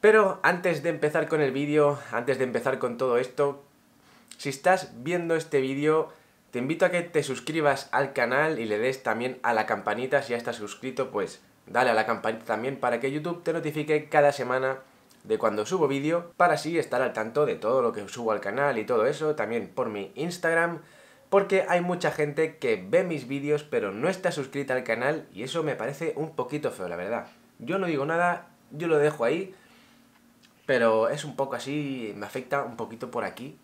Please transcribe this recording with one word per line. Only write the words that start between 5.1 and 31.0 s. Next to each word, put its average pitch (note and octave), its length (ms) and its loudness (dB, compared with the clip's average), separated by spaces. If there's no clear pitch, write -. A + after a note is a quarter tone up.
este D3+ 240 0
vídeo, D3 540 0
te B2 100 -4
invito E3 260 0
a E3+ 40 4
que F3 120 0
te D#3+ 200 0
suscribas C#3+ 720 -2
al C3+ 220 0
canal C3 440 2
y A#2 60 -4
le G#2 140 0
des C3 240 0
también B2 400 -2
a A#2 100 2
la G#2+ 140 2
campanita. A#2 560 0
Si - 80 -8
ya A#2 80 0
estás A#2 180 -6
suscrito, B2 540 -6
pues - 320 -4
dale A#2+ 260 2
a A2+ 40 6
la A2 120 4
campanita A2+ 380 -2
también A#2 320 -2
para A#2+ 220 0
que C3+ 140 -2
YouTube E3+ 320 -6
te E3 80 0
notifique D3+ 560 -2
cada C#3+ 240 6
semana C3 460 -2
de G#2+ 160 0
cuando G#2 260 0
subo D#3 220 0
vídeo, D3+ 500 -2
para F3 180 6
así D#3 220 -4
estar B2+ 260 0
al C3 100 0
tanto A2+ 340 0
de G#2 80 0
todo A2+ 280 2
lo A#2 100 2
que G#2 160 -8
subo A2+ 240 -2
al G#2 80 0
canal B2+ 380 0
y G#2+ 60 -4
todo A#2 220 2
eso, D3+ 300 0
también A2 320 -4
por A#2 200 -4
mi G2+ 280 -8
Instagram, E3 640 0
porque F#3+ 380 6
hay F3 120 4
mucha F3 300 0
gente D3+ 480 0
que A2 260 0
ve D#3+ 200 4
mis D3 240 -4
vídeos C#3+ 340 0
pero G#2 300 -2
no A#2 160 0
está F#3 240 -2
suscrita C#3 420 -4
al B2+ 80 0
canal B2 500 -2
y G2+ 120 -8
eso D#3+ 180 -2
me C#3 140 0
parece D3 400 -4
un D#3 180 -6
poquito C3 380 -2
feo, F#2 160 -8
la F2 80 -6
verdad. G2 320 -6
Yo D3 180 -4
no F#3+ 80 0
digo D3 180 0
nada, F3 440 0
yo D#3+ 160 -4
lo D#3+ 100 6
dejo D3 260 2
ahí, E3 300 0
pero A2+ 440 4